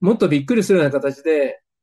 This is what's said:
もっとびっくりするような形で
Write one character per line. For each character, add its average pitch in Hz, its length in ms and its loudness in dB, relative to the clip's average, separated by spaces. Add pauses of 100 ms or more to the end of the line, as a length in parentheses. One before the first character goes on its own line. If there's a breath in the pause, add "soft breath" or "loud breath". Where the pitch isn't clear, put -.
も 190 120 2
っ 220 40 0
と 180 120 2
び 143 120 0
っ 135 40 -10
く 240 100 -2
り 214 80 2
す 190 80 -2
る 185 80 4
よ 151 60 2
う - 20 2
な 131 40 -2
形 139 320 -4
で 143 380 -2 (220)